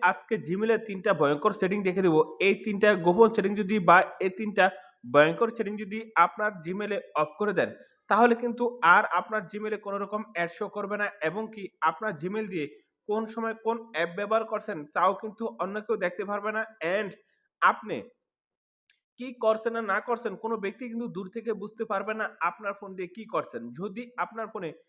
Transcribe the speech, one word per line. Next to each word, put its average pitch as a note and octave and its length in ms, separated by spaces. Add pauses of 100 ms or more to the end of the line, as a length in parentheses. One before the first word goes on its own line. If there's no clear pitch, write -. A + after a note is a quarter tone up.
(100)
আজকে - 240 (120)
Gmail-এর G#3+ 420
তিনটা G3 220 (100)
ভয়ঙ্কর D3 400
সেটিং G3 180 (100)
দেখে F#3 180
দেবো। D#3 140 (260)
এই G3 80 (100)
তিনটা G#3 240 (180)
গোপন G#3+ 300
সেটিং G3+ 240
যদি G3+ 160 (120)
বা E3+ 100 (260)
এই F#3+ 140
তিনটা G3+ 260 (500)
ভয়ঙ্কর D#3+ 420
সেটিং G#3 260
যদি G#3 160 (260)
আপনার G#3 260 (140)
Gmail-এ G3+ 340 (240)
অফ D3+ 80 (100)
করে G#3 180
দেন, A2+ 120 (400)
তাহলে A#3 320
কিন্তু A#3+ 220 (300)
আর G#3+ 100 (140)
আপনার G#3+ 320
Gmail-এ G#3 360
কোনো G3+ 180
রকম G#3+ 160 (140)
অ্যাড E3+ 240
শো G#3 80 (100)
করবে G3+ 260
না, G3+ 40 (220)
এবং F#3+ 140 (120)
কি G#3 80 (280)
আপনার G#3+ 300
Gmail G#3 320
দিয়ে D#3 140 (420)
কোন G#3+ 140 (120)
সময় A3+ 200 (100)
কোন A3+ 120 (180)
অ্যাপ E3+ 240
ব্যবহার G#3+ 340
করছেন, G#3 260 (160)
তাও F#3 180 (100)
কিন্তু G#3+ 220 (180)
অন্য F#3+ 220
কেউ A3 200
দেখতে F3+ 260
পারবে G#3 260
না। A3 60 (320)
And G#3 160 (600)
আপনি F#3 260 (1200)
কি B3+ 120 (140)
করছেন A3 340
আর A3+ 140
না G3+ 60 (100)
করছেন, A#3 240 (120)
কোনো A3+ 100 (100)
ব্যক্তি A3 280
কিন্তু A#3 140 (100)
দূর G3 180
থেকে A3+ 160 (120)
বুঝতে A3 280
পারবে G3+ 300
না G#3 60 (220)
আপনার G3+ 300
ফোন G3 180
দিয়ে F#3 200
কি A3 80 (100)
করছেন, C#3+ 280 (180)
যদি G#3 220 (220)
আপনার G#3+ 280
ফোনে F3+ 180 (180)